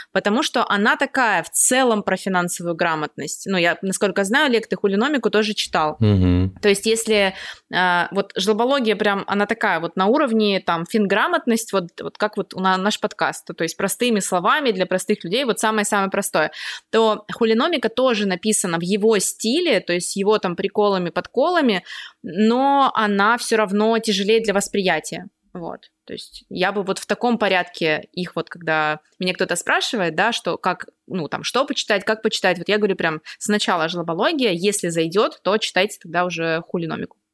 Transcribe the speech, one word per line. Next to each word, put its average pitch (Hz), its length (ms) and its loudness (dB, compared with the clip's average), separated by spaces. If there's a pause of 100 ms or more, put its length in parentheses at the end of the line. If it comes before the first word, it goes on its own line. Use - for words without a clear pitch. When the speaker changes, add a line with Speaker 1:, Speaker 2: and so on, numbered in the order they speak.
(100)
Speaker 1:
потому 208 320 2
что 262 260 0
она 220 280 2
такая 233 480 0
в - 60 -14
целом 247 520 2
про 190 140 0
финансовую 175 580 -2
грамотность. 160 720 -4
Ну, 190 100 0
я, 170 260 2
насколько 190 420 0
знаю, 269 220 2
Олег, 233 200 2
ты - 80 -6
«Хулиномику» 214 560 0
тоже 208 240 0
читал. 156 460 -2
Speaker 2:
Мгм. 92 600 4
Speaker 1:
То 208 80 2
есть 202 180 2
если, 214 480 2 (380)
а, 175 380 2
вот 196 260 -2
«Жлобология» 220 600 2
прям, 202 320 0
она 202 180 0
такая 202 320 0
вот 170 160 -6
на 190 120 0
уровне, 220 520 2
там, 170 280 -2
финграмотность, 226 840 0
вот, 190 120 0 (180)
вот - 160 -10
как - 180 -2
вот 196 180 -4
у - 40 -8
на-, 185 200 2
наш 202 200 0
подкаст. - 480 -4 (100)
То - 60 -4
есть - 140 -4
простыми 220 420 0
словами 220 540 0
для 185 140 -2
простых 185 360 -2
людей, 220 220 -2
вот 226 160 -2
самое-самое 208 500 0
простое. 170 400 0 (400)
То 214 420 2
«Хулиномика» 240 580 2
тоже 233 360 0
написана 185 520 0
в 170 40 -4
его 208 380 2
стиле, 262 580 0
то - 140 -2
есть 175 240 -2
его 202 240 2
там 180 160 -2
приколами, 196 540 0
подколами, 269 680 0 (460)
но 262 720 2
она 208 420 2
все 233 220 0
равно 214 400 2
тяжелее 214 420 2
для 208 140 0
восприятия. 180 720 -2 (260)
Вот. - 380 -14 (160)
То - 80 -12
есть - 340 -16
я 180 240 0
бы 202 100 -2
вот 190 160 -4
в - 60 -12
таком 226 320 0
порядке 175 760 0
их 175 220 -8
вот, 160 140 -6
когда 156 520 -2 (180)
меня 185 160 -2
кто-то 175 220 -2
спрашивает, 208 580 -2
да, 202 180 2
что 180 240 -4
как, - 300 -4 (200)
ну, 165 220 -6
там, - 160 -6
что 269 220 0
почитать, 208 400 -2
как 220 160 -2
почитать, 190 340 0
вот 180 140 -6
я 214 80 2
говорю 196 180 0
прям 160 240 -2 (180)
сначала 196 520 0
«Жлобология», 190 600 -2
если 185 360 0
зайдет, 170 540 0
то 202 160 2
читайте 202 440 -2
тогда 175 220 -2
уже 165 420 -2
«Хулиномику». 160 520 -6 (160)